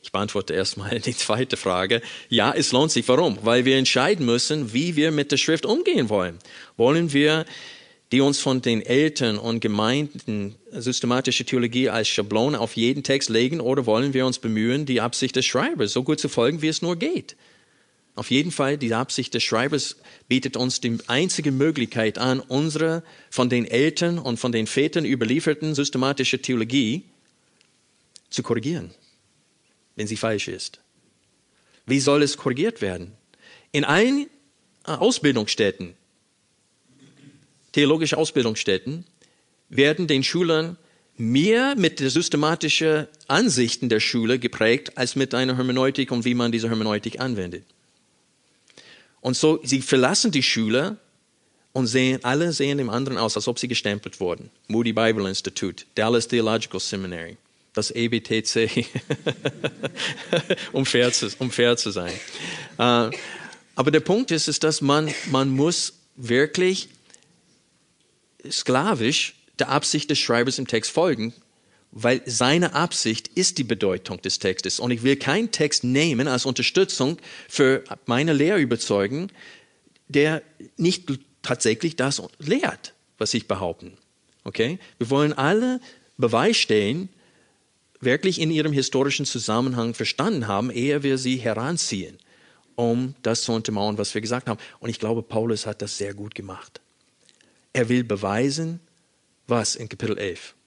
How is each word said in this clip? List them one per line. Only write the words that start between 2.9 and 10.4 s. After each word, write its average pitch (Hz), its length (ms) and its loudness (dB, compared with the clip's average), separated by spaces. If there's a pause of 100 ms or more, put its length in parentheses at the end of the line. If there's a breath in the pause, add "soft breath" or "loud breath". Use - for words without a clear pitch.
sich. 120 160 0
Warum? 127 360 4
Weil 120 220 4
wir 131 120 4
entscheiden 135 500 2
müssen, 123 460 0
wie 156 240 0
wir 156 160 2
mit 143 180 0
der 139 60 2
Schrift 160 280 0
umgehen 240 440 0
wollen. 92 300 -2 (380 loud breath)
Wollen 151 360 4
wir 151 340 4 (640 loud breath)
die 127 80 6
uns 139 180 2
von 131 240 0
den 113 200 0
Eltern 131 560 2
und 117 220 -2
Gemeinden 107 960 -2 (140)